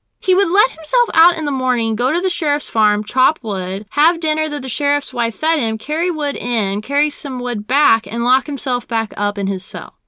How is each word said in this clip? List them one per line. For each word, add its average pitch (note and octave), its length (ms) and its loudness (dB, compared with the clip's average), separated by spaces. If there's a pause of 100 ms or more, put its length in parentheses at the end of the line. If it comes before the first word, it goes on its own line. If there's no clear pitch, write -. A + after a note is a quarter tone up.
(180)
He F#4 160 2
would F#4 140 4
let G#4 220 4
himself C5 420 0
out E4+ 240 6
in D#4 80 -4
the D4 60 0
morning, B3 440 0
go B3 160 0
to E4+ 100 0
the F#4 100 0
sheriff's D4 400 -2
farm, G#3 340 2
chop C4 380 2
wood, G3 480 -4
have E4 280 2
dinner D#4 300 -2
that D4 140 -4
the C4+ 80 -6
sheriff's C#4+ 420 -2
wife A#3 220 -2
fed D#4+ 240 0
him, A3 180 0
carry D#4+ 340 -2
wood D4 260 -2
in, G#3+ 440 -2
carry C#4+ 300 -2
some C4+ 280 -6
wood A#3+ 280 -4
back, C4 400 2
and A#3 180 -4
lock B3+ 220 2
himself C4 420 -4
back A3+ 300 -2
up G3+ 180 0
in G3 100 0
his F#3+ 160 0
cell. - 460 -10